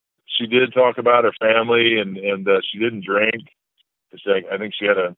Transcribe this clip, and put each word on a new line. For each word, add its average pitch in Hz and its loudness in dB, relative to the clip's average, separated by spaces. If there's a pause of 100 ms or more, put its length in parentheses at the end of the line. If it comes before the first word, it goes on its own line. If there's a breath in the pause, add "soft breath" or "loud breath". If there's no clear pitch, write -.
(260)
She - -4
did 123 0
talk 123 2
about 120 4
her 107 2
family, 113 2
and, 95 -6
and, 98 -4
uh, 98 4 (100)
she 101 -12
didn't 110 -4
drink. 110 -2 (640)
It's 90 -20
like, 95 0
I 98 -4
think 101 -8
she 101 -6
had 101 2
a, 90 -2